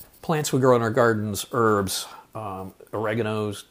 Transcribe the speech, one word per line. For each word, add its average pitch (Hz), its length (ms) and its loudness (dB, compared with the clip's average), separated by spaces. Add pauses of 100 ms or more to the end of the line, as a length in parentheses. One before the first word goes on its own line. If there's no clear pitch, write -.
(240)
plants 151 280 -2
we 139 80 2
grow 127 160 6
in 117 60 2
our 113 80 0
gardens, 110 640 2
herbs, 107 560 2 (260)
um, 95 400 -10 (180)
oreganos, 107 800 -2